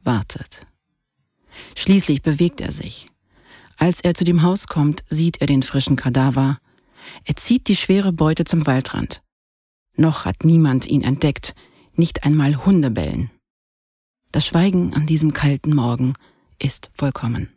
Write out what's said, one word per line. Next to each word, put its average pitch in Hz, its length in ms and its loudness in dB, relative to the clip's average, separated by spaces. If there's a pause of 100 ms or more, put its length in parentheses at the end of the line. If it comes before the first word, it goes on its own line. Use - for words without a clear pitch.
wartet. - 640 -6 (1080)
Schließlich 180 460 2
bewegt 160 380 0
er - 120 -8
sich. - 340 -14 (720)
Als 170 240 0
er 175 140 0
zu 180 100 -2
dem 170 180 4
Haus 180 240 2
kommt, 147 420 -2
sieht 165 320 -2
er 143 60 0
den 135 160 2
frischen 139 340 0
Kadaver. 135 640 0 (680)
Er - 120 -4
zieht - 320 0
die 196 80 2
schwere 196 360 0
Beute 160 320 0
zum 156 220 0
Waldrand. - 560 -4 (760)
Noch 156 280 2
hat - 200 -4
niemand 156 420 4
ihn 139 160 0
entdeckt, 143 520 -2 (400)
nicht - 300 0
einmal 147 400 2
Hunde 170 260 4
bellen. 95 400 -4 (1000)
Das 156 140 0
Schweigen 180 480 0
an 151 120 0
diesem 156 260 2
kalten 143 420 0
Morgen 127 400 0 (440)
ist - 360 -6
vollkommen. 120 640 -6